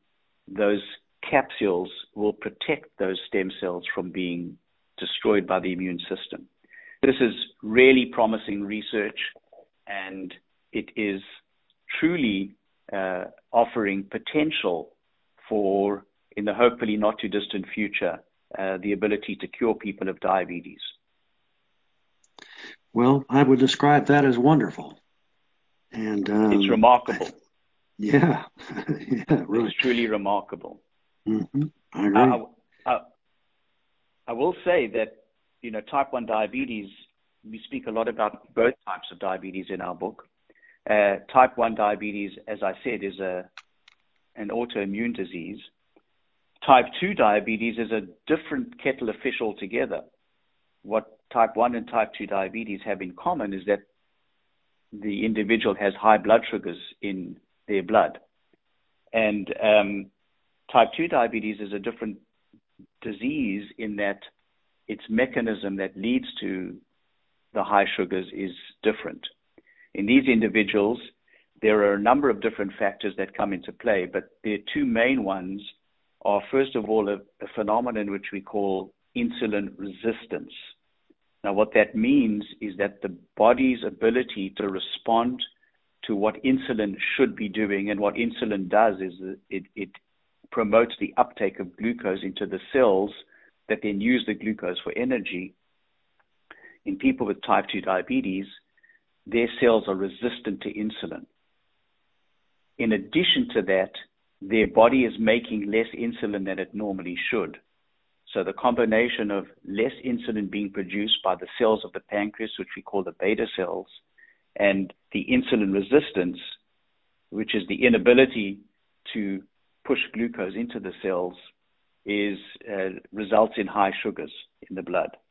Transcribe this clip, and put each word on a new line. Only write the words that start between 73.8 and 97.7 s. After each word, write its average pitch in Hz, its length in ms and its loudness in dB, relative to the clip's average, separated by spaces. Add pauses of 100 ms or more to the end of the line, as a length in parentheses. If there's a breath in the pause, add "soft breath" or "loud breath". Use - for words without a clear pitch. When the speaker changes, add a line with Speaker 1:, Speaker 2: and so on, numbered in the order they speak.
Speaker 1:
but 90 240 -6 (140)
the 104 200 -4 (100)
two 147 120 0
main 120 380 2
ones 95 380 -6 (640)
are, 101 180 2 (100)
first 135 240 0
of 107 140 -2
all, 107 200 2
a, 101 60 -2 (280)
a 101 120 -10
phenomenon 110 560 -2
which 98 200 -8
we 98 100 -8
call 95 520 -4 (220)
insulin 107 600 -4
resistance. 98 760 -6 (920)
Now, 101 100 -2
what 104 200 2
that 107 220 4
means 113 480 2 (180)
is 98 160 -10
that 98 240 -4
the 92 140 -8 (200)
body's 123 500 4
ability 110 720 -2
to 101 100 -2
respond 113 720 -2 (640)
to 110 120 -4
what 104 280 -2
insulin 123 520 0 (200)
should 120 200 2
be 107 140 -6
doing, 101 400 -2
and 101 100 -2
what 101 160 0
insulin 107 540 -4
does 104 320 4
is 92 120 -6 (360)
it, 95 140 -8 (120)
it 98 140 -8 (640)
promotes 113 480 2
the - 180 -4
uptake - 420 0
of 92 180 -10
glucose 110 460 -2
into 95 220 -6
the 95 140 -6 (120)
cells 104 400 4 (560 soft breath)
that 107 160 -2
then 104 160 -2
use 117 280 2
the 107 60 -2
glucose 101 500 -6
for - 140 -6
energy. 104 560 -4 (1300 soft breath)
In 98 120 -6
people 131 300 0
with 101 160 -4
type 101 280 2